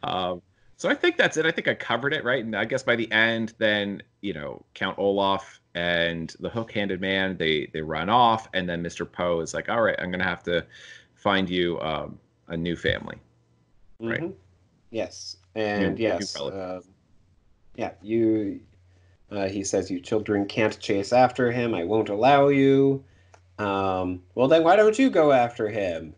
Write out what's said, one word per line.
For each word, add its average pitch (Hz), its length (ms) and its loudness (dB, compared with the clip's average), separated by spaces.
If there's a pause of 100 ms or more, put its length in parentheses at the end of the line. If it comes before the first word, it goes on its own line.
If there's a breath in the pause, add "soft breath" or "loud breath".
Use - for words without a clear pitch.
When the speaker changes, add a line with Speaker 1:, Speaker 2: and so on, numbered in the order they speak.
Speaker 1:
Um, 90 380 -4 (360)
so 180 120 -4
I 269 60 2
think 339 220 0
that's 180 200 2
it. 156 80 0
I 165 60 2
think - 160 -4
I 123 60 0
covered 120 400 -2
it, 151 100 -4
right? 123 220 0
And 110 100 -6
I 107 100 0
guess 127 180 -4
by 120 120 2
the 117 160 -2
end, 113 460 2
then, 104 460 0 (180)
you 98 120 -4
know, 71 300 -10 (100)
Count - 260 -4
Olaf 98 600 0 (160)
and 85 640 0
the 87 100 -6
hook-handed 101 520 -4
man, 95 360 -2
they, 78 360 0
they 78 80 -6
run 78 280 -4
off, 113 440 4
and 90 160 -2
then 85 120 -4
Mister 85 240 -8
Poe 87 340 -2
is 78 140 -6
like, 82 160 -6
"All 117 120 0
right, 104 180 2
I'm 90 120 -6
gonna 92 120 -2
have 87 200 -4
to 85 220 0 (500 loud breath)
find 95 340 2
you, 87 320 0
um, 76 380 -6 (280)
a 85 80 -8
new 82 200 -2
family." 50 420 -4 (800)
Right? 113 220 -4
Speaker 2:
Mm-hmm. 180 100 -6 (600)
Yes. - 460 -10 (180)
And 104 260 -2
Speaker 1:
New, 92 140 2
new 113 80 -4
Speaker 2:
yes, 95 320 -2
Speaker 1:
relatives. 92 520 -8
Speaker 2:
um, 95 60 -20 (840)
yeah, 101 160 -6 (100)
you, 110 600 0 (720)
uh, 98 180 -4
he 98 140 -6
says, 95 260 -2
"You 90 100 -4
children 104 460 -2
can't 107 340 0
chase 98 320 -2
after 123 400 4
him. 120 220 -2
I 87 120 -2
won't 104 240 0
allow 139 400 4
you." 139 540 4 (540 soft breath)
Um, 95 640 -2 (140)
"Well, 123 120 4
then 160 160 6
why 170 120 6
don't 214 240 6
you 269 100 6
go 156 220 4
after 120 380 2
him?" 85 480 -4